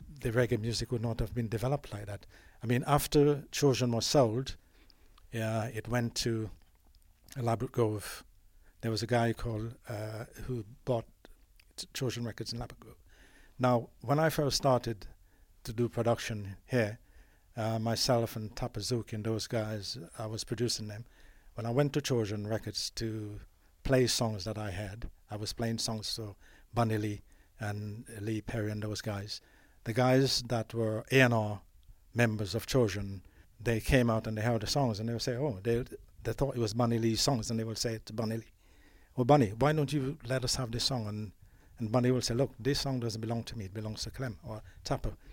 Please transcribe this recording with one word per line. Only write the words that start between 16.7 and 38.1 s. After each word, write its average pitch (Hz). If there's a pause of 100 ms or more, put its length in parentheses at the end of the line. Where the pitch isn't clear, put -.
uh, 113
myself 113
and 107
Tapazuki 117
and 107
those 110
guys, 110 (200)
I 110
was 107
producing 113
them. 104 (500)
When 107
I 117
went 143
to 147
Trojan 104
Records 107
to 107 (440)
play 131
songs 110
that 107
I 104
had, 101 (200)
I 107
was 104
playing 113
songs 110
for 104 (380)
Bunny 110
Lee 104 (380)
and 104 (160)
Lee 107
Perry 107
and 107
those 107
guys. 104 (440)
The 117
guys 127
that 113
were 113
A 135
and 123
R 104 (520)
members 107
of 113
Trojan, 101 (360)
they 113
came 123
out 113
and 110
they 107
heard 113
the -
songs 120
and 113
they 117
would 113
say, 127
"Oh," 131
they, 117 (400)
they 113
thought 139
it 127
was 110
Bunny 117
Lee's 110
songs, 123
and 113
they 110
would 110
say 113
to 110